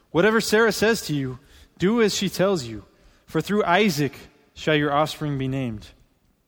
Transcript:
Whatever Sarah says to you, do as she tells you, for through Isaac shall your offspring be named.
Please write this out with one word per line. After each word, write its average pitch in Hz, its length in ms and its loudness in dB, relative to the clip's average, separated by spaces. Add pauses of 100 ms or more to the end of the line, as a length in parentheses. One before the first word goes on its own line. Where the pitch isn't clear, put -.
(100)
Whatever 214 300 4
Sarah 220 300 2
says 214 360 0
to 151 80 -4
you, 131 240 -6 (400)
do 226 240 2
as 202 120 2
she 196 140 -2
tells 180 360 0
you, 110 200 -14 (420)
for - 140 -2
through 202 240 -2
Isaac 170 500 2 (400)
shall 156 220 0
your 147 160 0
offspring 147 460 -2
be 131 100 -4
named. 127 380 -6 (600)